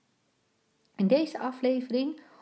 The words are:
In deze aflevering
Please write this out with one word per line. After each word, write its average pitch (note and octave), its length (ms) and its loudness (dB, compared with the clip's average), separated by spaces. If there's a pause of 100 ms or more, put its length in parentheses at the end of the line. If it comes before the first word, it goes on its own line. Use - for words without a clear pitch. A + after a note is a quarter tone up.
(960)
In G3 100 2
deze D4+ 320 2
aflevering B3+ 840 -2 (220)